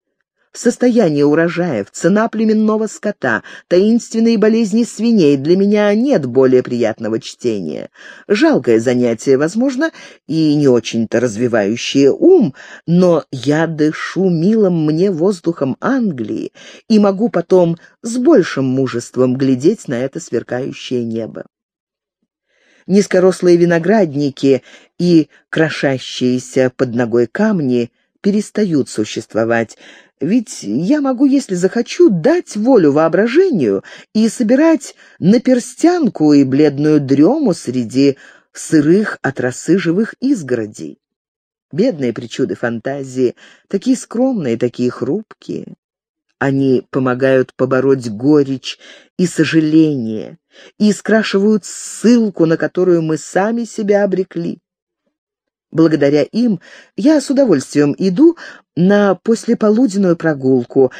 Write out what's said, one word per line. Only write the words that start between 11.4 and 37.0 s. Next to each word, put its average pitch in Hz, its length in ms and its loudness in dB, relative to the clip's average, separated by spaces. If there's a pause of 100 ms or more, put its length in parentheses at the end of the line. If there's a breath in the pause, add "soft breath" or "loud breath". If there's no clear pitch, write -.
ум, 311 420 4 (320 loud breath)
но 170 440 2
я 147 360 -2
дышу 156 600 -2
милым 180 560 2
мне 160 260 0
воздухом 170 680 -4
Англии 185 720 -4 (340 loud breath)
и 220 120 4
могу 202 320 2
потом 170 480 2 (240 soft breath)
с 233 160 -6
большим 214 480 2
мужеством 127 720 -2
глядеть 135 500 0
на 139 60 -4
это 135 260 -8
сверкающее 123 840 -6
небо. 113 440 -8 (1400)
Низкорослые 180 720 2
виноградники 165 1040 0 (360 soft breath)
и 170 320 2 (180 soft breath)
крошащиеся 131 1300 -2
под 127 180 -4
ногой 120 320 0
камни — 143 640 -2 (300)
перестают 196 680 -2
существовать, 113 880 -4 (440 loud breath)
ведь 220 400 -4
я 170 380 -2
могу, 269 260 -2
если 254 300 0
захочу, 233 520 0
дать 233 460 0
волю 208 380 4
воображению 170 880 2 (320 loud breath)
и 220 140 2
собирать 262 640 0 (240 soft breath)
наперстянку 247 1120 2
и 143 120 6
бледную 147 560 2